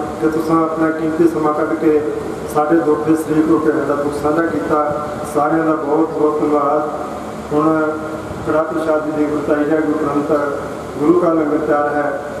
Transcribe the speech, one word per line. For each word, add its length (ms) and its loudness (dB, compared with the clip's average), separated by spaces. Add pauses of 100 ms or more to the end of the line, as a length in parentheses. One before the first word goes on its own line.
(220)
ਕਿ 80 2
ਤੁਸੀਂ 340 0
ਆਪਣਾ 260 0
ਕੀਮਤੀ 380 2
ਸਮਾਂ 260 0
ਕੱਢ 200 -2
ਕੇ 400 2 (420)
ਸਾਡੇ 200 2
ਦੁੱਖ 320 4
ਦੇ 80 4
ਸ਼ਰੀਕ 340 2
ਹੋ 80 4
ਕੇ 140 2
ਸਾਡਾ 240 0
ਦੁੱਖ 280 -2
ਸਾਂਝਾ 180 2
ਕੀਤਾ। 680 -2 (260)
ਸਾਰਿਆਂ 320 2
ਦਾ 100 2
ਬਹੁਤ 340 0
ਬਹੁਤ 300 0
ਧੰਨਵਾਦ। 500 0 (640)
ਹੁਣ 380 2 (560)
ਕੜਾਹ 160 2
ਪ੍ਰਸ਼ਾਦ 400 -2
ਦੀ 220 -2
ਗੁਰਤਾਈ 440 0
ਹੈ, 120 2
ਗੁਰੂ 240 0
ਗ੍ਰੰਥ 460 0 (480)
ਗੁਰੂ 200 6
ਕਾ 140 4
ਲੰਗਰ 240 2
ਤਿਆਰ 300 2
ਹੈ, 340 -2 (200)